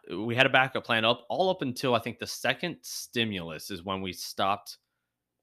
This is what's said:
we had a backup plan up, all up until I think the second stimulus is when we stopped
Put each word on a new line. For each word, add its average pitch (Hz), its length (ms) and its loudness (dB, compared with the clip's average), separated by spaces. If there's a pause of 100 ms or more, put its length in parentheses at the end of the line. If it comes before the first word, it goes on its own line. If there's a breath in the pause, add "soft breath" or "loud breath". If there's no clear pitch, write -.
(100)
we 107 260 -4
had 135 100 8
a 131 40 2
backup 131 340 4
plan 113 200 2
up, 120 260 2
all 180 200 2
up 185 120 -4
until 127 320 0
I 113 60 4
think 117 200 -6
the 107 60 -6
second - 560 -4
stimulus 92 880 -6
is 87 120 -8
when 95 200 -4
we 92 100 -6
stopped - 680 -4 (640)